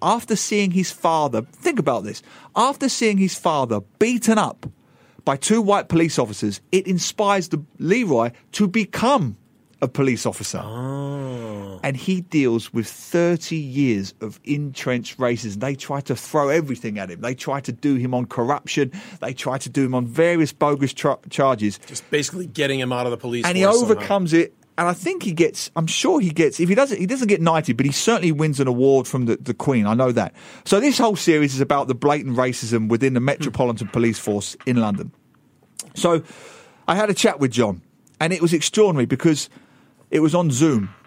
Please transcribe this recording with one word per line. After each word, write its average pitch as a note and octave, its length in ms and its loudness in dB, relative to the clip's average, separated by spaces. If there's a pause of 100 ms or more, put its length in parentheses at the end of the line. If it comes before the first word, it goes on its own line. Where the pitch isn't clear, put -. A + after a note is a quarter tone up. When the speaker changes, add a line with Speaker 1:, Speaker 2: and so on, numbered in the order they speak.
Speaker 1:
After A3 360 0
seeing G3+ 340 0
his F3+ 200 0
father, D3+ 500 0 (100)
think D#4 280 -2
about B2 260 0
this, - 160 -12 (340)
after C4+ 320 2
seeing G#3+ 300 0
his F#3+ 180 2
father B2+ 460 0 (180)
beaten A3 380 2
up - 300 -2 (580)
by C#3 100 0
two G#3+ 260 2
white G3+ 280 2
police E3 280 2
officers, G#2+ 440 -2 (100)
it F3+ 160 2
inspires G3 640 0
the D#3 120 -4 (180)
Leroy D3 520 2 (220)
to G#3 160 2
become G#3 680 0 (460)
a C3+ 80 2
police C3+ 360 0
officer. F#2+ 380 -6
Speaker 2:
Oh. B2 1200 -10
Speaker 1:
And C#3 140 -2
he F#3 240 -2
deals B2+ 520 0
with A#2 140 -4
thirty E3+ 720 -2
years B2+ 640 -2
of A2 240 -12
entrenched C3+ 720 -4
racism. A#2 420 -2
They C3+ 160 -4
try C#3 260 -8
to C3 140 -4
throw C#3+ 320 0
everything C3+ 500 -2
at F#2+ 140 -8
him. F2 80 -14
They B2 160 -6
try C#3 240 -6
to B2+ 140 -8
do C#3 220 0
him B2+ 180 -2
on B2 120 -2
corruption. C3 680 -2 (260)
They C3 140 -8
try C3 240 -4
to C3 120 -10
do C3+ 140 0
him B2+ 100 0
on B2 140 0
various D#3+ 460 2
bogus C#3+ 400 0
tra-, - 240 -2 (120)
charges. A2+ 560 0
Speaker 2:
Just - 240 -14
basically D3+ 380 -4
getting C3+ 320 -2
him B2+ 140 -2
out B2 120 -2
of B2 60 -4
the A#2 60 -4
police A#2+ 280 -6
Speaker 1:
And F3+ 120 0
he F#3+ 80 2
Speaker 2:
force A3 140 6
somehow. A3+ 160 2
Speaker 1:
overcomes G3 360 0
it. E3 220 4 (240)
And E3+ 100 0
I F3 60 2
think F4 300 -6
he F#3+ 100 -2
gets, D#3 420 0
I'm D#3+ 120 0
sure D4+ 340 2
he F3 100 2
gets, D3 300 2
if F3 80 2
he G3+ 60 4
doesn't, C4+ 220 2
he F3+ 80 -2
doesn't B3 220 -2
get F#3+ 140 2
knighted, D#3+ 340 2
but C3+ 100 2
he C#3 60 0
certainly F3+ 400 2
wins D3 300 0
an C3 60 0
award C3 380 4
from B2+ 200 -2
the, A2+ 100 2
the - 180 -4
Queen. B2 320 0
I G#2+ 80 2
know B2+ 200 2
that. G#2+ 200 0 (300)
So - 160 2
this C4+ 180 2
whole A3 200 2
series D3+ 360 2
is C3 80 -2
about C#3 280 0
the B2+ 60 0
blatant C#3 420 0
racism A#2 500 0
within A#2+ 260 2
the B2 60 0
Metropolitan B2 720 -2
Police A#2 280 0
Force - 380 -4 (100)
in B2+ 120 0
London. G#2+ 340 -2 (840)
So E3 300 2 (640)
I E3 80 2
had G#3 140 0
a G3 40 0
chat E3+ 280 2
with C3 100 2
John, G#2+ 300 0 (400)
and E3 100 0
it F3 100 -2
was E3+ 120 2
extraordinary E3 520 4
because C#3+ 440 2 (600)
it D#3 120 2
was D#3 120 4
on F3 160 2
Zoom. B2 400 2 (180)